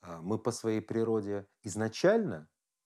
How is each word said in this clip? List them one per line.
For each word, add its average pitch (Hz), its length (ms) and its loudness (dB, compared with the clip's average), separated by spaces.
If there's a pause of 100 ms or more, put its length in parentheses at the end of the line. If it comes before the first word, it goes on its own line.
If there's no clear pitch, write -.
а, 85 220 -14
мы 104 160 0
по 117 140 -2
своей 110 280 -2
природе 107 680 -2 (140)
изначально 110 840 2 (380)